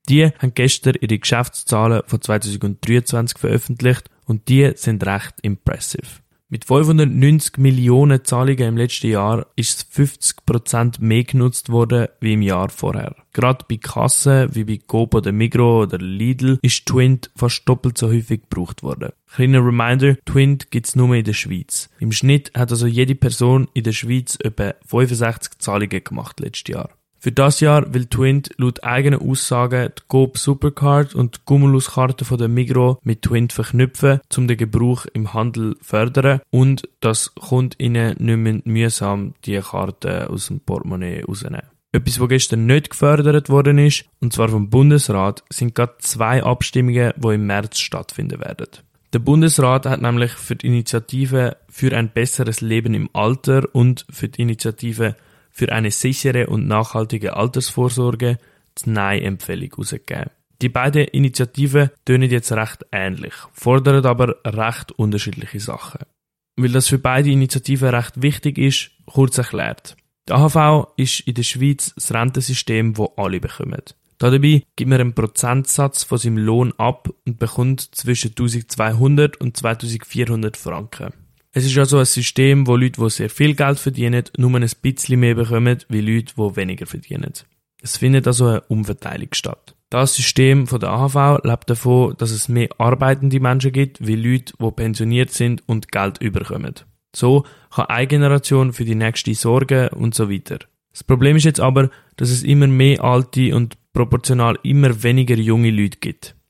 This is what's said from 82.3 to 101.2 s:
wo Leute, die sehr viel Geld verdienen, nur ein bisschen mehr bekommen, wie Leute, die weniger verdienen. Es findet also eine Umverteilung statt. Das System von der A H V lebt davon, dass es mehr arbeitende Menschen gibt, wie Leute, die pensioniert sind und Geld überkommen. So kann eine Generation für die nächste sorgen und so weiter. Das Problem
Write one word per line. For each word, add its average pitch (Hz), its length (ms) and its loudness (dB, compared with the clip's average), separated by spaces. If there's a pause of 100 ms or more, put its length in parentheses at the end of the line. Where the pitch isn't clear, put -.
wo 123 100 4
Leute, 123 240 0
die 113 80 0
sehr 107 220 -4
viel 147 240 0
Geld 143 240 0
verdienen, 120 460 -2 (120)
nur 127 180 2
ein 120 160 0 (120)
bisschen 131 380 0
mehr 120 140 4
bekommen, 120 440 0 (100)
wie 107 140 -2
Leute, 110 340 -2
die 104 200 -2
weniger 92 280 -6
verdienen. - 480 -10 (480)
Es - 160 -8
findet 131 300 2
also 123 220 2
eine 110 120 0
Umverteilung - 720 -6
statt. - 420 -10 (140)
Das 131 260 0
System 131 520 4
von 120 140 -4
der 95 100 -4
A 107 80 -2
H 135 100 2
V 143 360 4
lebt 117 260 -2
davon, 123 480 2
dass 113 120 -2
es 110 200 -6
mehr 120 260 0
arbeitende 131 640 2
Menschen 127 320 2
gibt, 135 340 -2
wie 110 100 0
Leute, 123 440 -2
die 113 100 -2
pensioniert 113 600 -2
sind 120 360 -2
und 110 240 -4
Geld 98 280 -4
überkommen. - 560 -6 (400)
So 135 320 4 (280)
kann - 120 -2
eine 123 200 -2
Generation 139 680 2
für 120 100 -6
die 113 100 -2
nächste 113 400 -2
sorgen 127 540 2
und 117 260 -4
so 107 160 0
weiter. - 280 -8 (340)
Das - 120 -20
Problem 139 320 4